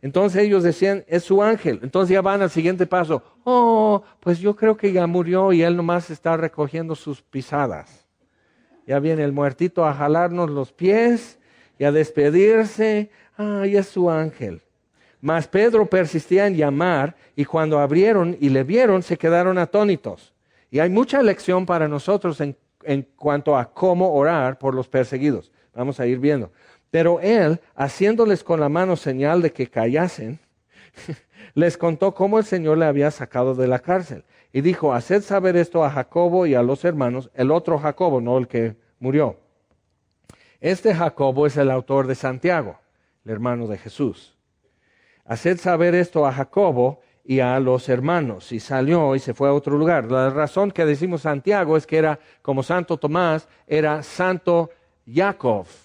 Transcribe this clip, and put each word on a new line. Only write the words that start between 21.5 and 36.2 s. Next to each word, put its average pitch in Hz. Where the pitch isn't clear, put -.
para 170
nosotros 160
en, 143
en 139
cuanto 147
a 120
cómo 185
orar 143
por 135
los 127
perseguidos. 131
Vamos 131
a 123
ir 123
viendo. 135
Pero 165
él, 180
haciéndoles 202
con 165
la 143
mano 180
señal 147
de 165
que 127
callasen, 131
<laughs> -
les 165
contó 170
cómo 202
el 214
Señor 160
le 165
había 143
sacado 131
de 127
la 127
cárcel. 175
Y 135
dijo, 160
"Haced 175
saber 185
esto 170
a 143
Jacobo 170